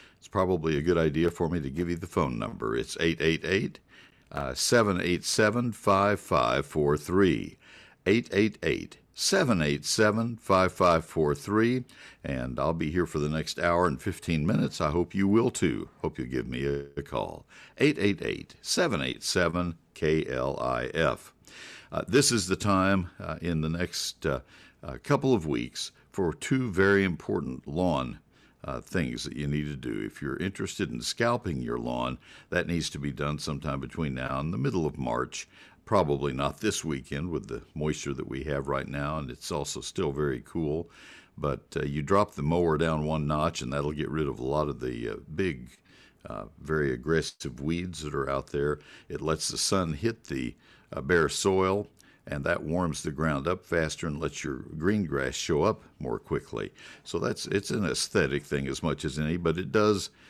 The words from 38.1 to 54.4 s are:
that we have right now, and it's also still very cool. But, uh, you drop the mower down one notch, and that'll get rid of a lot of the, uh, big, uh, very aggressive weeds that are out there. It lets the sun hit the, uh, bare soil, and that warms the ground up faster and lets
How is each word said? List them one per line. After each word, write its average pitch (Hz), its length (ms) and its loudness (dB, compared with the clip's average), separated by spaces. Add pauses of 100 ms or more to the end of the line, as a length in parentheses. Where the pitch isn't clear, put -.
that - 160 -6
we 67 140 -6
have 69 260 -2
right 67 180 -2
now, 71 300 -4
and 71 120 -6
it's - 220 -10
also 73 300 -4
still 82 300 -2
very 69 340 0
cool. 80 440 -2 (480)
But, 71 260 -2 (120)
uh, 71 80 0
you 71 180 -2
drop 98 340 2
the 76 80 -4
mower 82 340 4
down 80 260 2
one 78 240 0
notch, 78 340 0
and 64 120 -6
that'll 71 180 0
get 76 180 -4
rid 76 180 0
of 62 120 -6
a 60 60 -6
lot 73 240 0
of 64 100 -8
the, 58 300 -6
uh, 52 60 -6 (200)
big, 76 360 -4 (580)
uh, 52 160 -10 (160)
very 71 320 0
aggressive 69 640 -2
weeds 82 440 -4
that 73 100 -6
are 69 160 -2
out 69 220 -4
there. 71 280 0 (300)
It - 120 -8
lets 78 280 -2
the - 80 -6
sun 90 360 0
hit 110 320 -4
the, 62 300 -6 (380)
uh, - 80 -6
bare 78 260 4
soil, 95 600 2 (400)
and 73 180 -6
that 82 180 0
warms 80 380 0
the 80 100 -4
ground 71 360 0
up - 180 -2
faster 80 420 0
and 73 120 -4
lets 76 240 -6